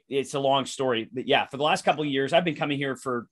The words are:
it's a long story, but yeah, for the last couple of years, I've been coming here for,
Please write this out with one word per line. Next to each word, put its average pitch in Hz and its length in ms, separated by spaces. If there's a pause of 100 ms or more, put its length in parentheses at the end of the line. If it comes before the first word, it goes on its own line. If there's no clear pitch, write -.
it's 131 260
a 143 60
long 135 260
story, 120 460
but 123 160
yeah, 123 200
for - 100
the 135 60
last 175 200
couple 156 200
of 147 60
years, 135 220
I've 175 140
been 156 100
coming 143 220
here 139 180
for, 123 360